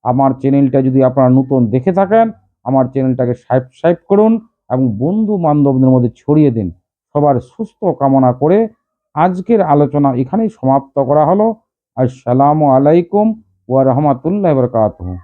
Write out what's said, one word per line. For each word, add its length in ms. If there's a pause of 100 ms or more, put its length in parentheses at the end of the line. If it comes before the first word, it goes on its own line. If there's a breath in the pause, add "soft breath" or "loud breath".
আমার 340
চ্যানেলটা 420
যদি 220
আপনারা 260
নতুন 300 (140)
দেখে 260
থাকেন, 260 (400)
আমার 240
চ্যানেলটাকে 440 (120)
সাবস্ক্রাইব 520 (100)
করুন 240 (380)
এবং 160 (180)
বন্ধু 340
বান্ধবদের 560
মধ্যে 260
ছড়িয়ে 320
দিন। 160 (480)
সবার 200 (140)
সুস্থ 300 (200)
কামনা 420
করে 180 (560)
আজকের 460 (120)
আলোচনা 360 (120)
এখানেই 280
সমাপ্ত 460 (120)
করা 180
হলো। 220 (500)
আসসালামু 680 (100)
আলাইকুম 500 (420)
ওয়া 160
রাহমাতুল্লাহি 720
ওয়া 60
বারাকাতুহু। 540 (100)